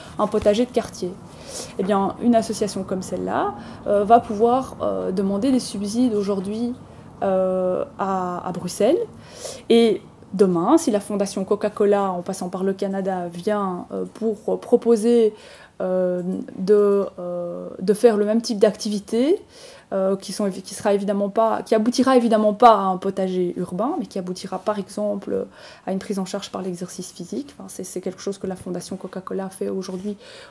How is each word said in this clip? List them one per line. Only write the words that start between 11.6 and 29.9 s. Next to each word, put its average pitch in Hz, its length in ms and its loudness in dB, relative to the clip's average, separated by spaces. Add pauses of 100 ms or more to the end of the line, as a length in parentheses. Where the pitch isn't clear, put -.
en 180 100 -4
passant 185 280 -6
par 185 140 -6
le 196 100 2
Canada, 190 540 -2
vient, 185 640 -4
euh, 190 220 -4
pour 202 460 -2
proposer, 233 720 4 (480)
euh, 185 400 0 (360)
de, 202 480 4 (140)
euh, 175 500 -8 (120)
de 190 120 2
faire 214 240 4
le 208 80 2
même 220 160 2
type 226 180 -4
d'activité, 226 840 2 (500)
euh, 196 240 0
qui 196 180 -8
sont 208 140 -2
évi-, 190 140 -6
qui - 120 -14
sera 202 200 0
évidemment 202 360 0
pas, 220 340 2
qui - 120 2
aboutira 247 420 4
évidemment 214 360 4
pas 226 200 8
à 196 80 2
un 190 160 0
potager 185 600 -2
urbain, 190 420 -4
mais 202 60 -6
qui - 140 -8
aboutira 185 400 -8
par 208 200 -4
exemple 196 640 -4 (400)
à - 60 -4
une 190 80 -2
prise 196 200 -6
en 190 60 -4
charge 196 260 -8
par 190 100 -6
l'exercice 180 500 -8
physique. 220 460 -10
Enfin, 196 120 -16
c'est, 190 140 -12
c'est 185 180 -10
quelque 185 200 -8
chose 196 160 -6
que 196 100 -10
la 190 80 -6
Fondation 180 420 -10
Coca-Cola 190 520 -8
fait 196 200 -6
aujourd'hui 190 480 -6 (340)